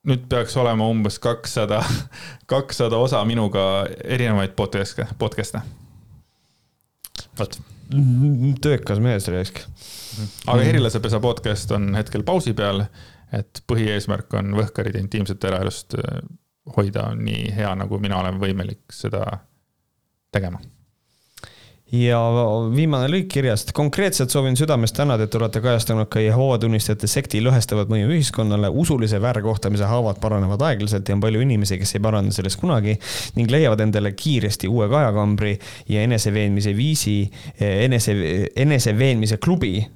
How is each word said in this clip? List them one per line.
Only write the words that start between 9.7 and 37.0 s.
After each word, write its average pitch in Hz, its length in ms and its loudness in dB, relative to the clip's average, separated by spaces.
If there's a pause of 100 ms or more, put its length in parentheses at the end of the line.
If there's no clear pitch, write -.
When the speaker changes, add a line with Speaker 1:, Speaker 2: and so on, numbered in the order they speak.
Speaker 1:
Aga 120 180 2
Speaker 2:
Mhm. - 40 4
Speaker 1:
Herilase 113 340 2
pesa 107 200 0
podcast 113 520 -2
on 101 240 0
hetkel 107 280 -2
pausi 165 300 0
peal, 101 320 0 (460)
et - 340 -8
põhieesmärk 104 680 -2
on 101 220 -2
Võhkarid 104 400 -2
intiimset 98 480 -4
eraelust, 98 520 -4
äh, - 260 -6 (460)
hoida 104 480 -2
nii 110 360 -4
hea, 104 240 -2
nagu 98 240 -4
mina 101 200 -2
olen 92 200 -2
võimelik 95 400 -4 (120)
seda 104 340 -6 (1080)
tegema. 95 280 -2 (1300)
Speaker 2:
Ja 120 260 4 (540)
viimane 139 360 2
lõik 185 220 0
kirjast. 131 420 0
Konkreetselt 147 600 0
soovin 131 260 2
südamest 131 400 2
tänada, 135 260 2
et 104 120 -4
olete 110 260 0
kajastanud 113 480 2
ka 110 100 0
Jehoova 117 400 4
tunnistajate 107 480 0
sekti 110 380 0
lõhestavat 107 460 2
mõju 110 180 2
ühiskonnale. 104 640 0
Usulise 117 480 2
väärkohtlemise 104 640 0
haavad 110 340 0
paranevad 101 420 0
aeglaselt 104 460 0
ja 101 80 0
on 101 60 2
palju 110 240 2
inimesi, 104 320 2
kes 95 180 -4
ei 101 60 0
parane 104 320 2
sellest 95 260 -2
kunagi 107 380 2 (380)
ning 117 160 2
leiavad 117 340 4
endale 104 320 0
kiiresti 110 500 0
uue 104 220 2
kajakambri 104 720 2 (300)
ja 104 120 2
eneseveenmise 104 720 2
viisi, 117 440 2 (400)